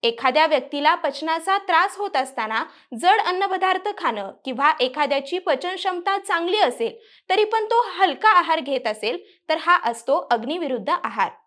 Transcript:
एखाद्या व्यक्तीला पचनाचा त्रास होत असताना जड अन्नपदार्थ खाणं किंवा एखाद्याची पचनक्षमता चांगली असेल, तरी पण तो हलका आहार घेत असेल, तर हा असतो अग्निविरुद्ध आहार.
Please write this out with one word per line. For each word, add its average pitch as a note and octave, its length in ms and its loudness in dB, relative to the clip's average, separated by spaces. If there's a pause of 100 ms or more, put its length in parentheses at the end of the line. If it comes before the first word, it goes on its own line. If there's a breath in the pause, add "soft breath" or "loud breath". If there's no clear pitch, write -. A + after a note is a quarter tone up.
एखाद्या B3 440 2
व्यक्तीला C#4+ 480 2
पचनाचा D#4+ 640 -2
त्रास F#4+ 380 2
होत G4 200 -4
असताना B3+ 480 -2 (300 loud breath)
जड F4 320 4
अन्नपदार्थ F#4 640 0 (100)
खाणं A3 340 -4 (120)
किंवा C4+ 360 0
एखाद्याची C#4 580 -2
पचनक्षमता F4+ 800 -2
चांगली F#4+ 400 -2
असेल, B3 380 0 (340 loud breath)
तरी G#4 140 4
पण A4 200 0
तो A#4 320 2
हलका F4+ 320 2
आहार E4 320 4
घेत C4 260 -4
असेल, G#3+ 320 -4 (300 soft breath)
तर D#4 120 2
हा F4 240 4
असतो A#3+ 460 0
अग्निविरुद्ध B3 600 -2 (140)
आहार. G#3+ 260 -2 (160)